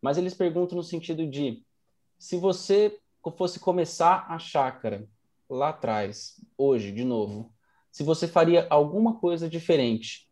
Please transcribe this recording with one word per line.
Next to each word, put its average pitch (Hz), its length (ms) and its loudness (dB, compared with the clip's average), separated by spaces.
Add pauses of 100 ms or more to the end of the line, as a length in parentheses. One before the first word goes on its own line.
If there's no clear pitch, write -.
Mas 143 160 0
eles 180 160 -2
perguntam 180 420 0
no 170 80 -4
sentido 165 460 -6
de, 135 320 -4 (560)
se - 200 -8
você 196 600 2 (240)
co-, 160 100 -8
fosse 180 280 -4
começar 175 680 2
a 165 120 -8
chácara 117 680 -4 (400)
lá 135 220 -2
atrás, 107 760 -6 (140)
hoje, 127 340 2
de 110 120 -6
novo, 110 500 -4 (380)
se - 100 -12
você 160 260 0
faria 170 400 6
alguma 180 520 2
coisa 170 280 -2
diferente 139 840 0